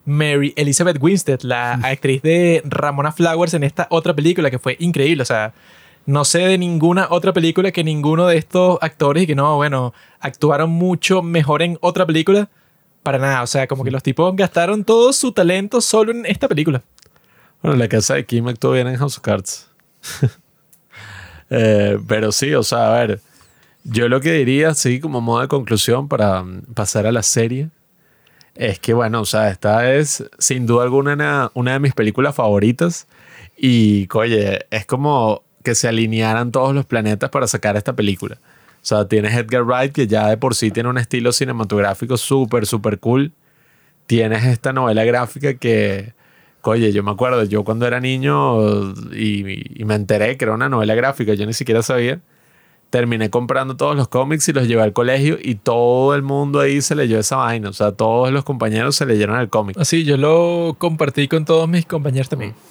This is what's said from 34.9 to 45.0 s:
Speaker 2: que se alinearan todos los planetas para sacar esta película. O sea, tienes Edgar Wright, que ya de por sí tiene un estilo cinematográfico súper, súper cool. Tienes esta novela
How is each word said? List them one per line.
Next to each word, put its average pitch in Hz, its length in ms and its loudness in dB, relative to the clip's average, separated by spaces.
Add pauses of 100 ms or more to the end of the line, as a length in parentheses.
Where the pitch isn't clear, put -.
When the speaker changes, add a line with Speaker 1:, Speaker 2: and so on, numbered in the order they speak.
Speaker 2:
que 120 120 -2
se 117 140 0
alinearan 113 640 0
todos 131 220 2
los 139 100 0
planetas 107 460 -2
para 131 160 -2
sacar 104 300 -2
esta 113 180 -4
película. 101 420 -4 (460)
O - 60 -10
sea, 107 200 2
tienes 107 260 2
Edgar 120 300 0
Wright, 127 280 0
que 143 140 0
ya 107 220 2
de 110 80 2
por 120 180 0
sí 110 160 0
tiene 117 180 -4
un 127 100 -2
estilo 120 340 0
cinematográfico 113 840 -2
súper, 123 500 0
súper 107 340 -2
cool. 135 320 0 (760)
Tienes 113 380 0
esta 127 280 0
novela 117 320 2